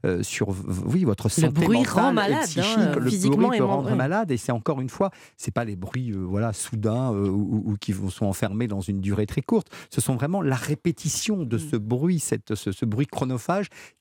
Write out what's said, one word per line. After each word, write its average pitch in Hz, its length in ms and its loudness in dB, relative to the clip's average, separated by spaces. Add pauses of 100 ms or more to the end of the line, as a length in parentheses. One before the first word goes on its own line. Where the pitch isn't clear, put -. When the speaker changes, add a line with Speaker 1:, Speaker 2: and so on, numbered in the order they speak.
Speaker 1:
euh, 90 180 2
sur - 280 -2
v-, 95 140 -4
v-, 90 200 -2
oui, 185 180 2
votre 107 220 0
Speaker 2:
Le - 40 4
Speaker 1:
santé 160 360 4
Speaker 2:
bruit 233 140 4
Speaker 1:
mentale 247 240 2
Speaker 2:
rend 269 80 4
Speaker 1:
et - 20 2
Speaker 2:
malade, 226 300 2
Speaker 1:
psychique. 214 340 0
Speaker 2:
hein, 156 200 4
Speaker 1:
Le 123 120 2
Speaker 2:
physiquement 185 380 4
Speaker 1:
bruit 240 100 2
Speaker 2:
et - 20 2
Speaker 1:
peut 127 60 4
Speaker 2:
men-, - 80 2
Speaker 1:
rendre 135 160 0
Speaker 2:
ouais. 127 60 2
Speaker 1:
malade. 160 360 0
Et 120 60 0
c'est - 140 -4
encore 131 300 0
une 131 80 -4
fois, - 220 0 (260)
c'est - 160 -8
pas 117 120 0
les 101 100 -6
bruits, 113 360 -6
euh, 98 60 -4
voilà, 101 360 0
soudains, 113 600 -2
euh, 98 140 2
ou, 101 380 0
ou, 107 60 0
ou 104 60 0
qui - 140 -4
vont, 95 180 -2
sont - 160 -2
enfermés 104 420 -2
dans 98 140 -4
une 98 200 -4
durée 101 240 0
très - 160 -4
courte. - 260 0 (220)
Ce - 120 -2
sont 135 140 0
vraiment 160 260 -2
la 135 140 2
répétition 165 880 -2
de 117 140 -2
Speaker 3:
Mm. 160 140 -4
Speaker 1:
ce 139 40 0
bruit, 127 440 0
cette, 110 360 -2
ce, - 160 -4
ce 123 140 -4
bruit 113 220 0
chronophage 135 600 -2 (340)